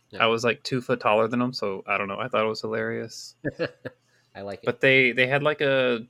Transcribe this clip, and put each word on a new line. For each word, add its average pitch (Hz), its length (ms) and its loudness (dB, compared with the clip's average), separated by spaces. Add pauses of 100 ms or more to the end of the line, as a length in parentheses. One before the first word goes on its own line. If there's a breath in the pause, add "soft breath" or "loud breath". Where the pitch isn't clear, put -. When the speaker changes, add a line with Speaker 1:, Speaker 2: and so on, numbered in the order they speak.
(140 soft breath)
Speaker 1:
I 104 60 -14
Speaker 2:
Nice. 113 100 4
Speaker 1:
was, 113 140 0
like, 113 200 0
two 127 180 -2
foot 120 180 -2
taller 110 280 4
than 123 140 -2
him, 123 120 -2
so 98 340 -6
I 101 100 0
don't 101 100 -4
know. 101 120 -6
I 113 80 -6
thought 107 180 0
it 110 40 0
was 110 120 -6
hilarious. 113 800 -6
Speaker 2:
<laughs> - 920 -10
I 101 60 -14
like 101 180 -10
it. - 60 -14
Speaker 1:
But 123 160 -2
they, 131 300 6
they 127 160 2
had, 143 160 0
like, 151 180 0
a 127 480 0